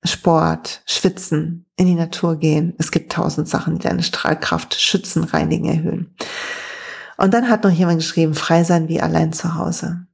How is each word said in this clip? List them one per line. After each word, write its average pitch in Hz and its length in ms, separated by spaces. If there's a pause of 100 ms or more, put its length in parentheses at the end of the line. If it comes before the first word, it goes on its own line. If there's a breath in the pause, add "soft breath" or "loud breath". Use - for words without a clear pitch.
Sport, - 800
schwitzen, 170 800 (120)
in 185 100
die 180 80
Natur 165 420
gehen. 156 400
Es - 140
gibt - 220
tausend 160 360
Sachen, 165 300
die - 100
deine 175 140
Strahlkraft - 760
schützen, - 460
reinigen, 156 460
erhöhen. 165 440 (1000 loud breath)
Und 190 160
dann 240 160
hat 220 140
noch 196 80
jemand 170 280
geschrieben, 160 360
frei 170 300
sein 165 240
wie 165 120
allein 160 320
zu 165 220
Hause. 170 600